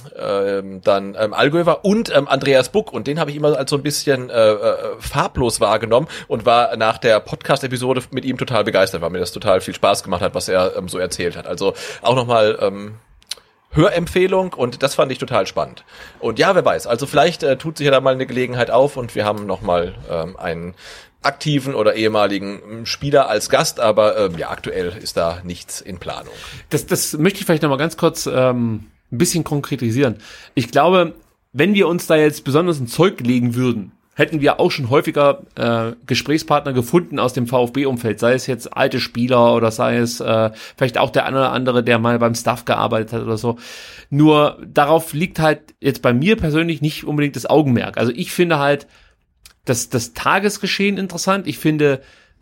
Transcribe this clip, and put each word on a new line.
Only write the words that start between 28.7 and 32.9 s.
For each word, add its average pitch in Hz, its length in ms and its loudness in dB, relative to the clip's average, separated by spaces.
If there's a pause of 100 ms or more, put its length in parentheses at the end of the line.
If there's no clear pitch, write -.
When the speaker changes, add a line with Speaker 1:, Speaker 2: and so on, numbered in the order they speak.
Speaker 2:
ein 120 60 -4
bisschen 170 260 0
konkretisieren. 127 720 -2 (380)
Ich 120 180 -2
glaube, 165 420 4 (380)
wenn 170 220 2
wir 190 120 4
uns 170 220 -2
da 160 80 4
jetzt 151 260 2
besonders 151 380 0
ein 120 80 -4
Zeug 185 320 2